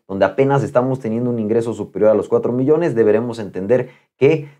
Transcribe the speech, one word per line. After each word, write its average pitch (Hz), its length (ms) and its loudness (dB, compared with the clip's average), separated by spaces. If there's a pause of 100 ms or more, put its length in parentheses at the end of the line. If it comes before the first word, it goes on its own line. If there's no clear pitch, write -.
donde 95 160 2
apenas 135 360 2
estamos 123 380 -2
teniendo 117 300 -4
un 120 100 -4
ingreso 113 340 -2
superior 101 380 0
a 107 40 4
los 98 120 -2
cuatro 117 240 0
millones, 147 440 0
deberemos 113 440 0
entender 101 520 -2 (260)
que 143 320 0 (100)